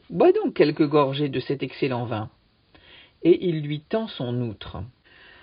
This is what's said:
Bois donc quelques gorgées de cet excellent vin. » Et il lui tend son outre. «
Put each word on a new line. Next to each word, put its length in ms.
Bois 220
donc 220
quelques 340
gorgées 420
de 100
cet 240
excellent 420
vin. » 240
Et 240
il 140
lui 200
tend 260
son 340
outre. « 360